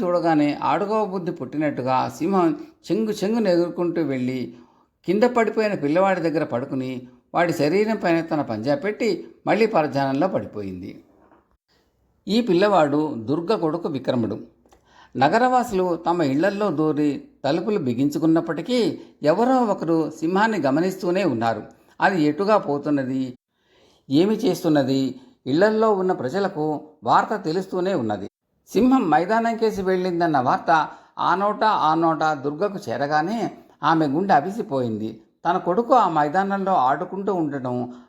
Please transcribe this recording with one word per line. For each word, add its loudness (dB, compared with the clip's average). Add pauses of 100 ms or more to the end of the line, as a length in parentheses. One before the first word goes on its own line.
చూడగానే 2
ఆడుకోబుద్ధి -2
పుట్టినట్టుగా -2
సింహం 0 (260)
చెంగు -2
చెంగున 0
ఎగురుకుంటూ 0
వెళ్ళి -4 (520)
కింద 2
పడిపోయిన 0
పిల్లవాడి 0
దగ్గర 0
పడుకుని -6 (260)
వాడి 2
శరీరం 0
పైన 2
తన -4
పంజా -2
పెట్టి -4 (200)
మళ్ళీ 4
పరధ్యానంలో 0
పడిపోయింది. -8 (1200)
ఈ 2
పిల్లవాడు 2
దుర్గ -2
కొడుకు -2
విక్రముడు. -4 (600)
నగరవాసులు 2
తమ -2
ఇళ్లల్లో 0
దూరి 0 (220)
తలుపులు 0
బిగించుకున్నప్పటికీ 0 (220)
ఎవరో 4
ఒకరు 0
సింహాన్ని 0
గమనిస్తూనే 0
ఉన్నారు. 0 (380)
అది 2
ఎటుగా 2
పోతున్నది, -2 (720)
ఏమి 4
చేస్తున్నది, 0 (260)
ఇళ్లల్లో 2
ఉన్న 0
ప్రజలకు -2 (220)
వార్త 2
తెలుస్తూనే -4
ఉన్నది. -4 (400)
సింహం 2
మైదానం 2
కేసి -2
వెళ్ళిందన్న 0
వార్త 2 (320)
ఆ 0
నోట -2
ఆ 2
నోట 0
దుర్గకు -2 (100)
చేరగానే -2 (320)
ఆమె 2
గుండె 0
అవిసిపోయింది. -2 (280)
తన 0
కొడుకు 0
ఆ 6
మైదానంలో 0
ఆడుకుంటూ 0
ఉండటం -2 (160)